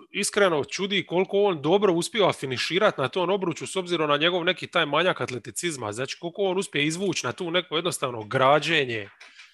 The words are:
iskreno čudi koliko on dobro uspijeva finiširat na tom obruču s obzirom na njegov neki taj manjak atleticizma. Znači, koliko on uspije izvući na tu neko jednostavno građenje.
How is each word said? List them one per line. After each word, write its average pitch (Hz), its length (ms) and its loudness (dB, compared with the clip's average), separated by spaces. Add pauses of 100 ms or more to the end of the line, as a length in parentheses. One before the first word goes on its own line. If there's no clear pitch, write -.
(120)
iskreno 185 520 2
čudi 190 420 -2
koliko 190 340 0
on 190 220 2
dobro 185 320 4
uspijeva 170 400 2
finiširat 156 640 0
na 135 100 0
tom 175 220 -2
obruču 180 380 -2
s - 80 -10
obzirom 175 340 -2
na 147 80 4
njegov 170 260 0
neki 175 240 -2
taj 165 180 0
manjak 156 360 0
atleticizma. 123 720 -6
Znači, 127 260 -6
koliko 175 220 -6
on 185 160 2
uspije 151 280 0
izvući 170 400 -2
na 123 60 -2
tu 170 200 -6
neko 175 240 0
jednostavno 139 480 -4
građenje. 131 840 2 (440)